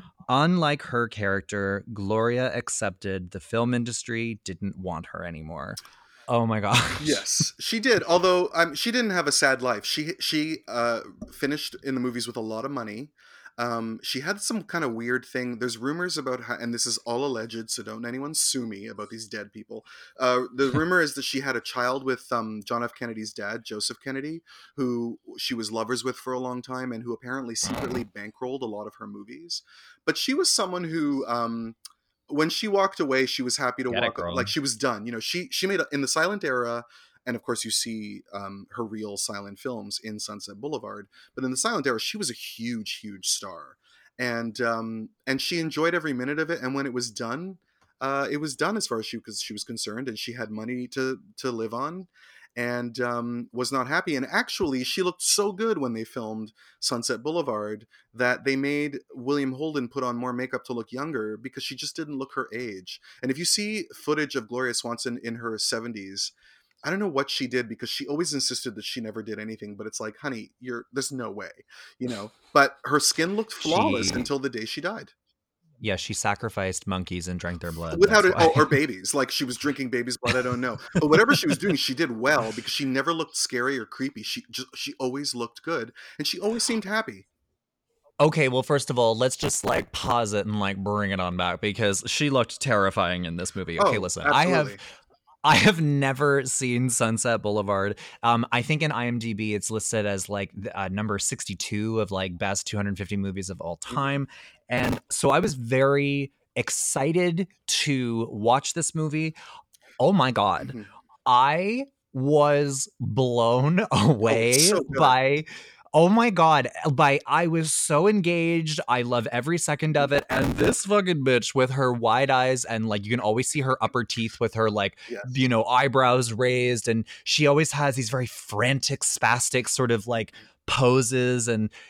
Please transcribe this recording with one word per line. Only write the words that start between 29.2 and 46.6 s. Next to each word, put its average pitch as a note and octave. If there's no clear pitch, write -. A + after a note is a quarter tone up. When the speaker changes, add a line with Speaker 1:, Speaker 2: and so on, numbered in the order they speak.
Speaker 2:
But -
she -
was E4+
someone F3+
who, D3+
um, A#2
when D#3
she -
walked G3
away, C3
she -
was B2
happy B2+
to B2+
Speaker 1:
Get F#2+
it, A2+
Speaker 2:
walk, -
Speaker 1:
girl. F2
Speaker 2:
like, A#2+
she C3
was C3+
done. A2
You A#2+
know, A2+
she, -
she -
made G3
a, -
in C#3+
the C#3
silent F#3+
era, A#2+
and A#2+
of A2
course A#2
you A2
see, G#2+
um, G2
her A#2+
real G#2
silent G2+
films A2
in G#2+
Sunset G#2
Boulevard. G#2
But C3
in C3
the C3
silent G3+
era, A#2
she -
was F#3+
a A2+
huge, A#2
huge G2
star. D#2+
And, A#2
um, A2+
and C3
she E3+
enjoyed D#3+
every D#3
minute C3+
of D#3+
it. E3+